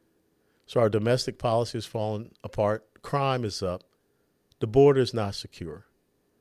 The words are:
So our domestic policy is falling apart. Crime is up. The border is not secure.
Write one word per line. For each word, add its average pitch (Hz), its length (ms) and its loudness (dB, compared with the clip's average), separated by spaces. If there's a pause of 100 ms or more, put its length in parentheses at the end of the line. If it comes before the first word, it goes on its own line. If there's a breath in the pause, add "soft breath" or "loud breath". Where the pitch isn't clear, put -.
(640)
So - 140 -2
our 113 100 4
domestic 113 480 0
policy 120 400 -2
is 110 80 -8
falling 107 460 -6 (120)
apart. 107 420 -2 (180)
Crime 135 420 -2
is 101 160 -6
up. 90 220 -4 (760)
The - 60 -2
border 135 340 6
is 123 140 0
not 104 220 -4
secure. - 500 -14 (560)